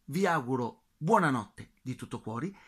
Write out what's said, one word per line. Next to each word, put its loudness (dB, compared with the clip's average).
vi 0
auguro -2
buonanotte 2
di -6
tutto -10
cuore -6